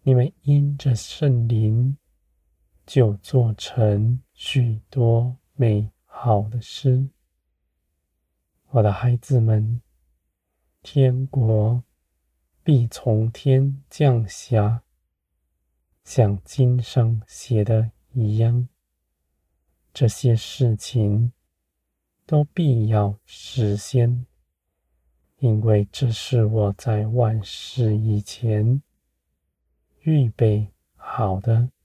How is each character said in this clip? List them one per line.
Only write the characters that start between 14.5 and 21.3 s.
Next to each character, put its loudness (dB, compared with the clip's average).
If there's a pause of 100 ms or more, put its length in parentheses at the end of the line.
像 0
经 0
上 0
写 -2
的 0 (220)
一 -2
样， 0 (1300)
这 0
些 0
事 -2
情 -2 (960)